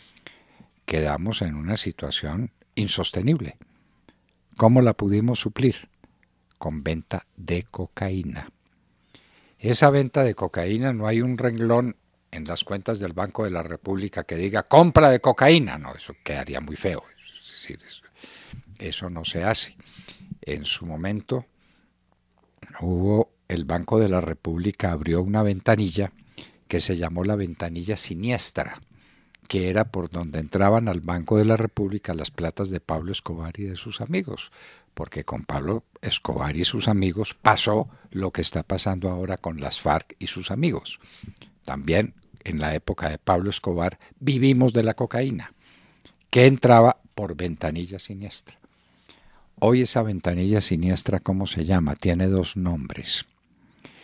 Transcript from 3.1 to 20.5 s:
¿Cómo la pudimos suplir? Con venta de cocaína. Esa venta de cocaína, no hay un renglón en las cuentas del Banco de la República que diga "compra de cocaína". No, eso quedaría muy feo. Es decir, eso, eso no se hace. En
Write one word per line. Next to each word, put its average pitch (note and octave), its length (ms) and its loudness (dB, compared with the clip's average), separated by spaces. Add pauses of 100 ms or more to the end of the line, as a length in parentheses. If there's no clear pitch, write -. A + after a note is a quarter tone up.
¿Cómo A#2+ 240 6
la A#2 140 4
pudimos G#2+ 440 0
suplir? - 520 -2 (640)
Con D2+ 260 -8
venta E2 440 -6 (100)
de F2 280 -6
cocaína. F#2+ 840 -8 (1080)
Esa A#2+ 320 4
venta C#3 340 2
de A2+ 100 2
cocaína, G#2+ 600 -2
no G#2+ 120 -4
hay A2+ 140 2
un B2+ 160 0
renglón A#2 600 0 (340)
en D#2+ 140 -10
las D#2 200 -6
cuentas G2 340 -6
del F#2+ 140 -6
Banco F#2+ 320 -4
de G2+ 60 -2
la F2 120 -4
República F#2 640 -6
que - 120 -8
diga G2 260 -2
"compra D#3 480 8
de B2+ 100 6
cocaína". C#3 560 6
No, C#2 180 -10
eso - 200 -18 (100)
quedaría C#2 380 -8
muy D2+ 140 -10
feo. F2 280 -4 (340)
Es - 220 -20
decir, - 260 -14
eso, - 160 -20 (760)
eso F#2 320 -8
no E2 160 -10
se F#2+ 180 -4
hace. - 320 0 (640)
En D2 240 -8